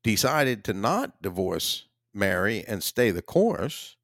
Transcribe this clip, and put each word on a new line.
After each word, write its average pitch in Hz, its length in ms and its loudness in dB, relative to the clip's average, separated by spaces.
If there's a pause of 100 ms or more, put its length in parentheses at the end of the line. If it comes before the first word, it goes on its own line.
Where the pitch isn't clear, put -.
decided 135 600 2
to 113 80 -2
not 123 500 -2
divorce 90 640 -4 (260)
Mary 98 540 0
and 98 160 -6
stay 120 300 2
the 107 100 -2
course 160 800 -2